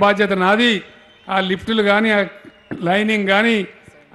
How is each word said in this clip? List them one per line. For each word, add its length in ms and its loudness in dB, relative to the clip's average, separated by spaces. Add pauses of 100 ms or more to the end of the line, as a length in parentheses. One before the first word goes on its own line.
బాధ్యత 280 2 (100)
నాది. 280 2 (560)
ఆ 100 -4 (120)
లిఫ్టులు 400 -2
కానీ, 280 2
ఆ 20 2 (680)
లైనింగ్ 460 0
కానీ 220 2 (600)